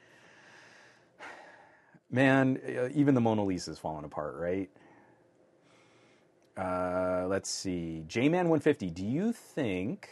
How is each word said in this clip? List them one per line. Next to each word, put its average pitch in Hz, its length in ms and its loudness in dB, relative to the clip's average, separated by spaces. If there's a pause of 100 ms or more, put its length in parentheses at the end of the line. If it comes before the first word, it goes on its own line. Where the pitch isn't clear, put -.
(1200)
<sighs> - 920 -20
Man, 135 560 4
uh, 127 280 -2
even 143 200 6
the 123 60 6
Mona 110 240 4
Lisa's 87 340 -4
falling 78 280 -8
apart, 76 300 -8
right? 90 340 -2 (1900)
Uh, 92 720 -2
let's 95 220 -2
see. 85 580 -6
J-Man 156 400 2
one 160 120 4
fifty, 139 300 2
"Do 85 140 -6
you 165 280 0
think 117 800 -4